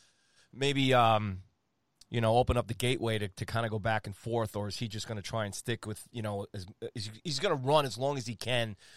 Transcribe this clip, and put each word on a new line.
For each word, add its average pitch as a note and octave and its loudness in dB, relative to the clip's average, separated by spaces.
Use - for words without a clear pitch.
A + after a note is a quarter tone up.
maybe, C3+ 2
um, G#2+ 6
you A#2 0
know, A2+ 4
open B2 4
up A#2+ 0
the B2 -4
gateway A2+ 0
to, G2+ -4
to - -10
kinda A#2 -2
go G#2+ -4
back G#2+ -2
and G2+ -10
forth, A2+ -2
or G#2 -4
is G2 -8
he A#2 -4
just G#2 -8
gonna G#2+ -8
try A2+ -4
and G2+ -6
stick - -6
with, G#2+ -8
you A#2 -8
know, G#2 -6
as, F#2 -10
is, G#2 -8
he's C#3 -2
gonna F#3 2
run C#3 4
as A2+ -4
long C#3 0
as B2 -6
he A#2+ -6
can A2+ -2